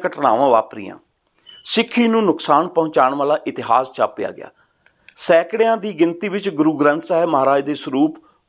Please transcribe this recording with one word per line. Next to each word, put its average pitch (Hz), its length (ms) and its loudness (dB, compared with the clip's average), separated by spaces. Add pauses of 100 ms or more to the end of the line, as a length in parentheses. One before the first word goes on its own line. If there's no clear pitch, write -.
ਘਟਨਾਵਾਂ 139 420 2
ਵਾਪਰੀਆਂ। 107 500 0 (680)
ਸਿੱਖੀ - 440 0
ਨੂੰ 226 160 0
ਨੁਕਸਾਨ 160 440 2
ਪਹੁੰਚਾਉਣ 156 460 0
ਵਾਲਾ 143 320 0
ਇਤਿਹਾਸ 127 460 -2
ਛਾਪਿਆ 104 380 -4
ਗਿਆ। - 200 -16 (680)
ਸੈਂਕੜਿਆਂ 220 600 2
ਦੀ 190 240 -8
ਗਿਣਤੀ 170 280 0
ਵਿੱਚ 196 200 -4
ਗੁਰੂ 156 240 0
ਗ੍ਰੰਥ 147 300 2
ਸਾਹਿਬ 170 280 0
ਮਹਾਰਾਜ 139 340 2
ਦੇ 147 100 -4
ਸਰੂਪ 143 420 -2 (320)